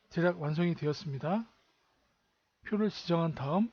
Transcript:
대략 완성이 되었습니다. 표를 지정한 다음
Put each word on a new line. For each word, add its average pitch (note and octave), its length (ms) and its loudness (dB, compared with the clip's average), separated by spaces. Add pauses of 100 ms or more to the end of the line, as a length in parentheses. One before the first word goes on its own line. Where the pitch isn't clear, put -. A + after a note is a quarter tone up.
(100)
대략 F3 300 2
완성이 D#3+ 340 2
되었습니다. D3+ 720 -2 (1160)
표를 G#3 260 2
지정한 E3 440 0
다음 E3+ 380 0